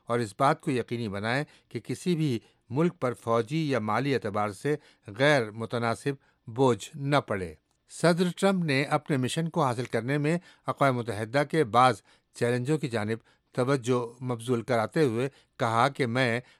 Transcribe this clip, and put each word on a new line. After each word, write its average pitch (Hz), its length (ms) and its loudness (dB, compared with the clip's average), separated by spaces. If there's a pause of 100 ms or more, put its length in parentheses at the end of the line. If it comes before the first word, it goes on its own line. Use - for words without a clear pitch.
اور 120 120 0
اس 113 200 -4
بات 139 220 2
کو - 100 -4
یقینی 117 380 -2
بنائیں 110 360 -2 (240)
کہ - 120 -10
کسی 165 360 -4
بھی 147 220 0 (340)
ملک 165 280 0
پر 127 120 -2
فوجی 120 580 -2
یا 127 80 0
مالی 113 360 0
اعتبار 107 340 -2
سے 139 280 -4 (420)
غیر 135 320 4
متناسب 117 600 -4 (340)
بوجھ 120 480 2
نہ 143 220 0
پڑے۔ 95 380 -2 (480)
صدر 170 220 4 (120)
ٹرمپ 196 280 2
نے 139 180 2
اپنے 147 340 -2
مشن 131 320 -2
کو 156 160 0
حاصل 123 200 0
کرنے 120 340 -2
میں 156 200 0 (280)
اقوام 131 300 2
متحدہ 113 540 -2
کے 160 140 2
بعض 120 300 6 (440)
چیلنجوں 123 400 0
کی 143 100 -6
جانب 110 300 -2 (340)
توجہ 123 720 0
مبذول 120 380 -2
کراتے 117 420 0
ہوئے 123 240 0 (300)
کہا 117 300 2
کہ 139 180 -2
میں 120 340 0 (200)